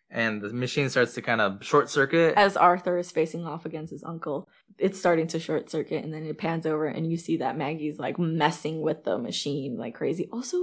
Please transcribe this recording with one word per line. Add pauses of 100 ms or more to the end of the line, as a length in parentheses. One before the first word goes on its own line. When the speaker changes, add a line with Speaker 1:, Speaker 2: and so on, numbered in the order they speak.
Speaker 1:
And
the
machine
starts
to
kind
of
short
circuit.
Speaker 2:
As
Arthur
is
facing
off
against
his
uncle, (300)
it's
starting
to
short
circuit,
and
then
it
pans
over,
and
you
see
that
Maggie's,
like,
messing
with
the
machine
like
crazy.
Also,